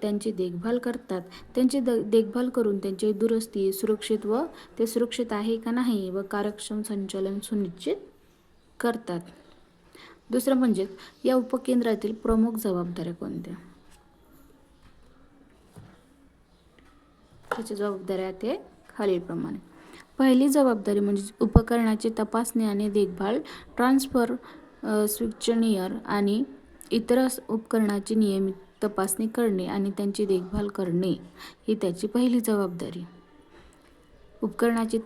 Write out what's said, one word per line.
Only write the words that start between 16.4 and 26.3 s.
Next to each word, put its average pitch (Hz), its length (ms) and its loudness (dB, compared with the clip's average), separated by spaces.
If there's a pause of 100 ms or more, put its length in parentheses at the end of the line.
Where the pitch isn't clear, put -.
त्याच्या 220 220 -6
जबाबदाऱ्या 190 540 -2
ते 220 340 -4 (320)
खालीलप्रमाणे. 180 600 -2 (600)
पहिली 262 320 6
जबाबदारी 220 500 4
म्हणजे 202 240 0 (160)
उपकरणाची 226 680 4 (100)
तपासणी 226 440 0
आणि 208 260 0
देखभाल, 202 520 0 (340)
ट्रान्सफर, 254 560 2 (520)
अ, 214 240 2
स्विचनियर 214 840 0 (140)
आणि 202 380 2 (480)